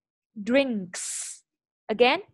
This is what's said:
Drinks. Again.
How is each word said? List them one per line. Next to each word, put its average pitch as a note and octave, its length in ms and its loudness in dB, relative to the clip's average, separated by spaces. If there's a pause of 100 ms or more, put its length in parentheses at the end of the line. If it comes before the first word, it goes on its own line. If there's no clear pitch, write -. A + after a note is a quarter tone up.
(400)
Drinks. A3 1000 -2 (460)
Again. A#3+ 320 4 (140)